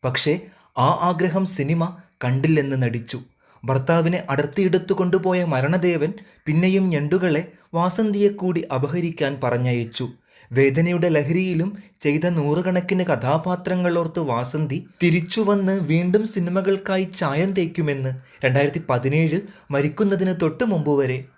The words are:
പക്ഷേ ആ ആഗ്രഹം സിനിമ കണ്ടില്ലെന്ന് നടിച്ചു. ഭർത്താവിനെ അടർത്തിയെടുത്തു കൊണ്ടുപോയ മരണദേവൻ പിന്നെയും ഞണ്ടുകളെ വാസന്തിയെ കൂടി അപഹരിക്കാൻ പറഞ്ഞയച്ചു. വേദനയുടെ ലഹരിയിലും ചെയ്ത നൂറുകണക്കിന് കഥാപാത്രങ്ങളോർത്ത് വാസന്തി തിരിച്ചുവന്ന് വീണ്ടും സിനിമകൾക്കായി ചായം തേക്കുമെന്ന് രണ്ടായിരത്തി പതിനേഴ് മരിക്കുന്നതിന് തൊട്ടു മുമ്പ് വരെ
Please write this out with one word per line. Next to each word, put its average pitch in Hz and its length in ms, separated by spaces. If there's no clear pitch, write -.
പക്ഷേ 131 320
ആ 131 100
ആഗ്രഹം 180 440
സിനിമ 165 360
കണ്ടില്ലെന്ന് 139 580
നടിച്ചു. 120 360
ഭർത്താവിനെ 165 560
അടർത്തിയെടുത്തു 175 640
കൊണ്ടുപോയ 180 500
മരണദേവൻ 165 680
പിന്നെയും 185 440
ഞണ്ടുകളെ 160 520
വാസന്തിയെ 202 560
കൂടി 185 320
അപഹരിക്കാൻ 151 580
പറഞ്ഞയച്ചു. 120 600
വേദനയുടെ 160 580
ലഹരിയിലും 165 600
ചെയ്ത 151 280
നൂറുകണക്കിന് 180 760
കഥാപാത്രങ്ങളോർത്ത് 170 1300
വാസന്തി 131 460
തിരിച്ചുവന്ന് 190 720
വീണ്ടും 180 340
സിനിമകൾക്കായി 190 840
ചായം 165 380
തേക്കുമെന്ന് 147 560
രണ്ടായിരത്തി 143 440
പതിനേഴ് 143 500
മരിക്കുന്നതിന് 185 680
തൊട്ടു 165 300
മുമ്പ് 147 300
വരെ 127 180